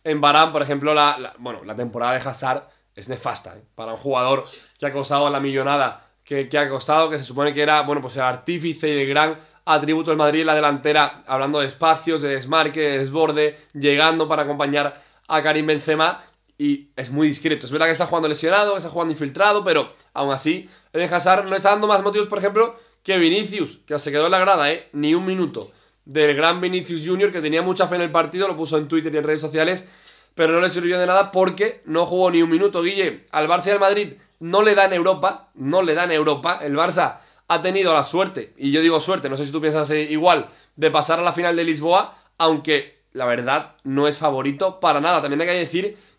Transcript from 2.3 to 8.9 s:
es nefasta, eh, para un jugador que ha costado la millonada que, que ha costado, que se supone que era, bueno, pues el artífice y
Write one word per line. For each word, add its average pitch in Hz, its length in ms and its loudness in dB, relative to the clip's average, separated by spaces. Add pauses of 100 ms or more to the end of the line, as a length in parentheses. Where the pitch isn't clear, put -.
es 104 140 -18
nefasta, 117 480 -10
eh, 110 60 -20 (120)
para 113 180 -12
un 110 60 -10
jugador 131 460 0 (340)
que - 60 -8
ha 139 80 -4
costado 143 380 0
la 139 100 -2
millonada 135 720 -2 (120)
que, 139 260 -6
que 147 100 0
ha 143 100 0
costado, 151 400 0
que 151 80 -6
se 135 80 -8
supone 139 300 -2
que 147 80 0
era, 151 200 4
bueno, 143 200 -2
pues 123 140 -12
el 135 60 -2
artífice 156 680 -4
y 147 120 0